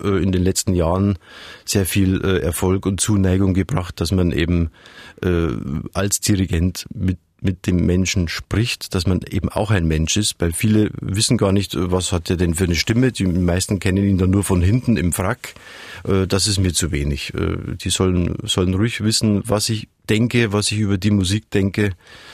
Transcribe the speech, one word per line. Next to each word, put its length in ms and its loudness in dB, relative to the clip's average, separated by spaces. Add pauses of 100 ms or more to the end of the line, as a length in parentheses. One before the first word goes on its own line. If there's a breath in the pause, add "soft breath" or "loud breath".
äh, 200 0
in 100 0
den 120 2
letzten 320 0
Jahren 420 2 (480 loud breath)
sehr 200 0
viel, 380 2
äh, 160 2
Erfolg 460 0
und 160 -2
Zuneigung 520 2
gebracht, 460 -2
dass 120 0
man 200 2
eben, 380 0 (520 loud breath)
äh, 260 0 (460)
als 260 -2
Dirigent 760 0
mit, 240 -2 (240)
mit 240 -4
dem 200 2
Menschen 420 0
spricht, 640 -4
dass 140 -2
man 220 0
eben 200 -2
auch 220 -2
ein 160 2
Mensch 300 0
ist, 220 -2
weil 140 0
viele 380 2 (100)
wissen 360 0
gar 140 2
nicht, 260 0
was 340 0
hat 180 -2
der 80 2
denn 160 2
für 120 2
eine 100 0
Stimme, 360 2
die 140 -2
meisten 540 2
kennen 240 2
ihn 140 4
dann 120 4
nur 140 4
von 180 2
hinten 360 2
im 160 0
Frack, 420 -4 (500 loud breath)
äh, 220 2
das 200 0
ist 120 0
mir 140 2
zu 180 -2
wenig. 420 -4
Äh, 480 -4
die 80 -4
sollen, 540 0
sollen 300 0
ruhig 280 -2
wissen, 440 0
was 240 -2
ich 180 -4 (220)
denke, 420 2
was 200 0
ich 80 -2
über 180 0
die 140 0
Musik 380 0
denke, 360 0
äh, 60 -2 (420 loud breath)